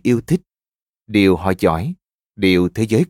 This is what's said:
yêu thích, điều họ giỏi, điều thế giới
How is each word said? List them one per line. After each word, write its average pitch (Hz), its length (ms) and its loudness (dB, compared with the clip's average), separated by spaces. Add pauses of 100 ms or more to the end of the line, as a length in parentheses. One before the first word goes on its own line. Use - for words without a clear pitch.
yêu 120 180 0
thích, 165 200 -4 (680)
điều 98 300 2
họ 92 220 -2
giỏi, 92 360 -2 (420)
điều 90 320 2
thế 110 200 -6
giới 110 220 0